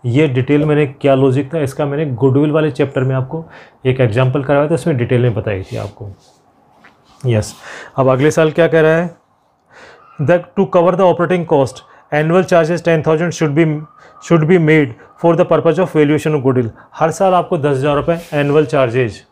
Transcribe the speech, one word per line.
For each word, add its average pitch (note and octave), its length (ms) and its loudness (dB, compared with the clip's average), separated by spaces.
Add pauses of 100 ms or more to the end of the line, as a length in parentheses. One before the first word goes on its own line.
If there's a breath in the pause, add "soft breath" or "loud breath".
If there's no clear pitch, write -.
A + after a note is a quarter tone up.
ये B2+ 240 2
डिटेल C#3+ 360 0
मैंने, D3 220 0
क्या C3+ 280 0
लॉजिक C3+ 400 0
था D#3+ 40 -2
इसका, C#3+ 280 -4
मैंने C#3+ 280 -4
गुडविल C3+ 360 2
वाले D#3 200 0
चैप्टर C3+ 340 -4
में C3 120 -2
आपको D#3+ 280 -6 (420 loud breath)
एक C3 140 0
एग्जांपल B2+ 440 0
कराया C#3+ 240 0
था, E3+ 60 0
उसमें D#3+ 220 -2
डिटेल A#2+ 260 0
में A#2+ 120 0
बताई G#2 280 -6
थी A#2 140 -12
आपको। G#2 340 -12 (1080)
यस, A2 340 -2 (420 loud breath)
अब C3 120 2
अगले C3 220 2
साल D#3+ 200 2
क्या E3 180 2
कह D#3+ 120 2
रहा D#3+ 160 2
है? E3+ 200 -4 (1040 loud breath)
The, F3 180 2 (180)
to F#3+ 180 0
cover F3 160 4
the F3+ 160 2
operating E3+ 380 0
cost, C#3 360 0 (300 soft breath)
annual D#3+ 400 0
charges E3 320 0
ten E3 240 0
thousand D#3+ 300 -2
should D3 180 0
be, D#3+ 140 2 (520 loud breath)
should D#3+ 280 2
be F3+ 140 4
made D3+ 360 2 (220 loud breath)
for E3 140 2
the E3+ 140 0
purpose D#3+ 280 2
of F3+ 180 -2
valuation D3+ 380 2
of C3 120 -2
goodwill। B2 240 0 (240 loud breath)
हर D#3+ 180 0
साल F#3 220 0
आपको F3 240 0
दस C#3+ 180 -2
हज़ार C#3+ 200 -2
रुपये E3 240 -2 (140)
एनुअल D3 320 2
चार्जेज B2+ 640 -2